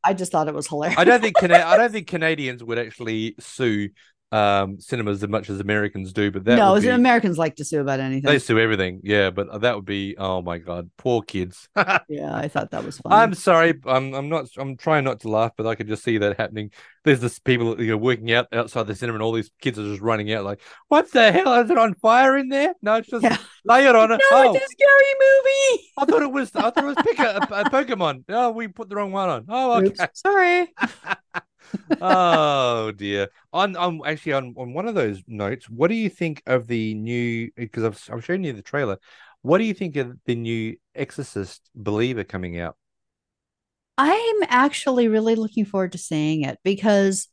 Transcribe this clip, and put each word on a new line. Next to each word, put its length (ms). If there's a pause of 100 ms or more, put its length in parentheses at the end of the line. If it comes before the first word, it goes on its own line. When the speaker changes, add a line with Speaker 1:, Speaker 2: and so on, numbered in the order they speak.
Speaker 1:
I 100
just 200
thought 160
it 40
was 140
hilarious. 320
Speaker 2:
I 60
don't 160
think 160
Cana-, 280
I 80
Speaker 1:
<laughs> 40
Speaker 2:
don't 160
think 140
Canadians 540
would 160
actually 600
sue, 480 (460)
um, 480
cinemas 420
as 60
much 200
as 120
Americans 500
do, 180
but 140
that 140
Speaker 1:
No, 160
Speaker 2:
would 100
be 60
Speaker 1:
Americans 480
like 180
to 80
sue 160
about 220
anything. 280
Speaker 2:
They 100
sue 200
everything, 440
yeah, 260
but 320
that 140
would 100
be, 320
oh 240
my 160
God, 400
poor 240
kids. 520
<laughs> 40 (320)
Speaker 1:
Yeah, 240
I 140
thought 240
that 140
was 140
funny. 160
Speaker 2:
I'm 180
sorry, 400 (120)
I'm, 280
I'm 160
not, 180 (100)
I'm 200
trying 260
not 180
to 80
laugh, 280
but 100
I 80
could 120
just 180
see 140
that 180
happening. 340 (320)
There's 160
this 180
people, 440
you 100
know, 60
working 340
out 220
outside 340
the 80
cinema, 220
and 60
all 100
these 260
kids 180
are 60
just 180
running 300
out 140
like, 160 (260)
"What 240
the 220
hell? 220
Is 140
it 80
on 180
fire 420
in 100
there?" 340
"No, 140
it's 140
just 140
Speaker 1:
Yeah. 120 (300)
Speaker 2:
La 140
Llorona." 380
Speaker 1:
"No, 20 (120)
Speaker 2:
"Oh. 240
Speaker 1:
it's 100
a 40
scary 500
movie." 760
Speaker 2:
I 80
thought 160
it 100
was, 240
I 140
thought 80
it 60
was 120
Pika-, 560
a, 100
a 40
Pokemon. 640
Oh, 220
we 180
put 180
the 80
wrong 160
one 160
on. 220
Oh, 300
okay." 100
Speaker 1:
Oops, 240
sorry. 640
Speaker 2:
<laughs> 360 (880)
Oh, 960
dear. 340 (240)
On, 220
on, 300
actually, 280
on, 240
on 160
one 140
of 80
those 320
notes, 420
what 180
do 80
you 140
think 360
of 220
the 260
new, 560 (220)
'cause 120
I've, 280
I've 140
shown 180
you 100
the 80
trailer. 360 (440)
What 180
do 40
you 100
think 240
of 280
the 100
new 400 (200)
Exorcist 800
Believer 480
coming 360
out? 160 (1200)
Speaker 1:
I'm 500
actually 600
really 280
looking 300
forward 280
to 40
seeing 460
it 200
because 680